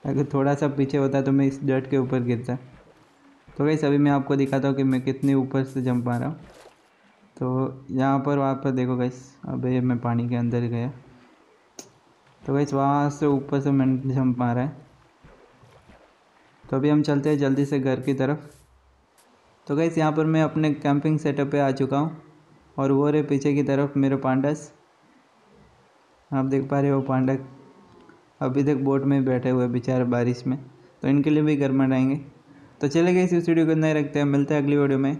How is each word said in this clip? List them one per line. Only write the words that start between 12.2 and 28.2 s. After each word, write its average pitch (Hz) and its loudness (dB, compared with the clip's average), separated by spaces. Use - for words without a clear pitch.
तो 139 -4
guys, 143 0
वहाँ 143 0
से 151 -4
ऊपर 139 0
से 139 0
मैंने 131 0
jump 127 0
मारा 123 -2
है। 151 -6
तो 135 -4
अभी 147 2
हम 151 4
चलते 143 0
हैं 151 2
जल्दी 139 2
से 143 -2
घर 127 0
की 131 -2
तरफ। 135 -2
तो 147 -2
guys, 165 0
यहाँ 156 2
पर 156 0
मैं 160 4
अपने 156 0
camping 147 0
setup 143 -2
पे 147 0
आ 139 2
चुका 135 0
हूँ 160 -2
और 139 0
वो 143 4
रहे 151 2
पीछे 143 0
की 139 2
तरफ 139 0
मेरे 135 2
pandas। 135 -2
आप 135 0
देख 135 -2
पा 143 0
रहे 139 2
हो 135 2
panda 131 0